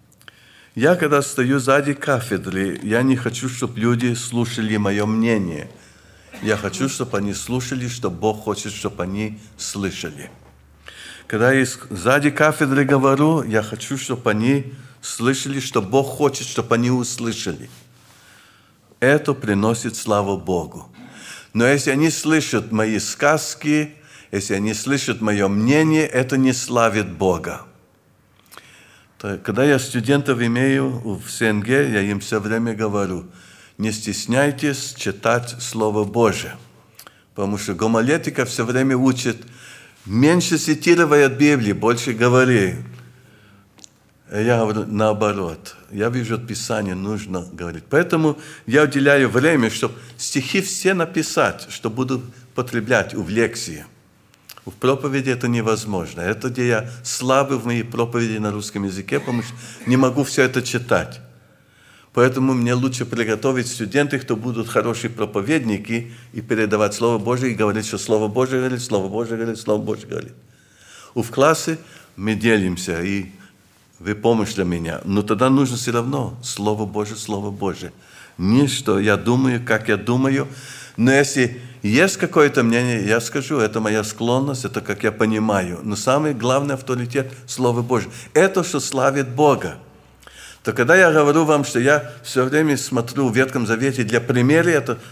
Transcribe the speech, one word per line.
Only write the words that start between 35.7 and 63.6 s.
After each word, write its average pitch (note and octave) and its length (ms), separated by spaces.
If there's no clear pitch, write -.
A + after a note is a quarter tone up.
Божие». G2+ 500
Потому G2+ 240
что G2+ 160
гомилетика A#2+ 720
всё A#2+ 200
время C3 320
учит: B2 420
«Меньше D#3 540
цитировай D#3 680
от C3 80
Библии, B2 400
больше A#2 400
говори». A#2+ 600
Я A2+ 280
говорю: G#2+ 280
«Наоборот. G#2 920
Я G2+ 200
вижу A#2 240
от - 120
Писания, G#2 480
нужно F#2+ 460
говорить». E2+ 480
Поэтому D#3+ 500
я C3+ 160
уделяю C#3 480
время, B2 400
чтоб - 220
стихи - 420
все F#3 320
написать, D#3+ 800
что - 180
буду B2+ 340
потреблять A#2+ 600
в F2+ 160
лекции. F#2+ 560
В - 80
проповеди C3+ 580
это B2+ 160
невозможно. G#2+ 720
Это A2 300
где B2 160
я A#2+ 240
слабый C3 520
в A#2 100
моей A#2+ 180
проповеди A#2 540
на G#2+ 120
русском G#2 320
языке, G2 380
потому A#2+ 220
что - 120
не B2 100
могу C3 280
всё - 180
это B2+ 180
читать. A#2 600
Поэтому C3 380
мне B2 220
лучше B2+ 300
приготовить A#2 640